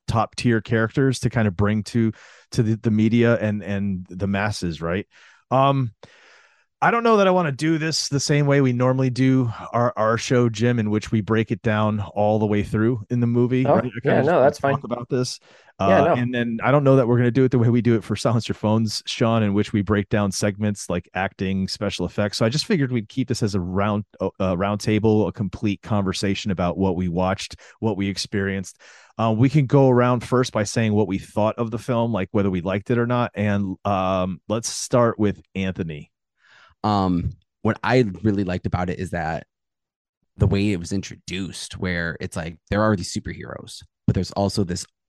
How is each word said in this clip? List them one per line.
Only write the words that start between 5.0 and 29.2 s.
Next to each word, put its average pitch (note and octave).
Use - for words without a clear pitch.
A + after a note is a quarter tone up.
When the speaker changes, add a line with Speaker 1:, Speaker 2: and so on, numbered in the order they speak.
Speaker 1:
Um, C3+
I E3
don't A#3
know A3+
that G3
I F#3+
wanna F3+
do D#3
this D#3
the C#3
same D3
way C#3
we C3
normally B2+
do C3
our, A#2+
our A2
show, B2
Jim, A#2
in G#2
which G#2
we A2
break A2
it G#2
down G#2+
all G#2
the G#2+
way G#2
through A2
in B2
the A#2+
movie, B2
Speaker 2:
Oh, D3
Speaker 1:
right? G3
I -
kinda B2+
Speaker 2:
yeah, -
Speaker 1:
just C3
Speaker 2:
no, D#3+
Speaker 1:
wanna C3+
Speaker 2:
that's C#3+
fine. C#3
Speaker 1:
talk C#3+
about A#2+
this. B2
Speaker 2:
Yeah, F#3+
Speaker 1:
Uh, G2
Speaker 2:
no. E3
Speaker 1:
and B2
then A#2
I A2+
don't C#3+
know C3+
that B2
we're A#2+
gonna A#2+
do C3
it B2+
the C3
way A#2
we A#2+
do A#2
it G#2
for G#2+
Silence A#2
Your G2+
Phones, A2
Sean, A2+
in G2+
which G#2
we G#2
break G2+
down G#2
segments G#2
like F2
acting, F#2+
special -
effects. G#2
So A#2+
I A2+
just C3+
figured C#3
we'd A#2
keep B2+
this A#2
as G#2
a F#2+
round, G2+
uh, F#2+
uh, F#2
round G2+
table, G#2+
a F2+
complete G2+
conversation G2
about F2
what F#2+
we F2+
watched, F#2
what G#2+
we G2
experienced. G2
Uh, A2+